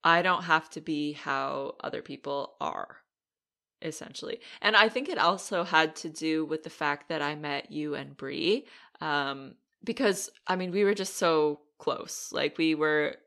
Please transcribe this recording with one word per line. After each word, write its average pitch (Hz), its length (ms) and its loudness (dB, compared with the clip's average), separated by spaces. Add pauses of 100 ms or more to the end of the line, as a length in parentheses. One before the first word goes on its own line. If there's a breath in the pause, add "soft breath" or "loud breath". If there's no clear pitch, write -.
I 170 180 6
don't 180 220 2
have 160 280 2
to 156 100 -12
be 147 320 -4
how 139 680 -4
other - 220 -6
people 139 580 -8
are, - 360 -6 (840)
essentially. - 580 -10 (220 loud breath)
And 214 140 4
I 214 140 8
think 262 200 -4
it 311 80 -4
also 180 460 2
had 160 340 2
to 165 120 -8
do 156 360 -2
with 156 180 -6
the 165 60 -14
fact 147 400 -4
that 156 120 -2
I 147 140 -2
met 147 360 -6
you 151 240 -4
and 139 200 -10
Bree, 156 500 -2 (360 loud breath)
um, 139 540 -2 (280)
because, 208 460 0 (180)
I 185 80 4
mean, 185 160 -2
we 202 120 2
were 202 100 4
just 196 240 -4
so 156 440 2 (180)
close. - 520 -6
Like, 147 260 -2
we 160 180 4
were 151 400 2 (120)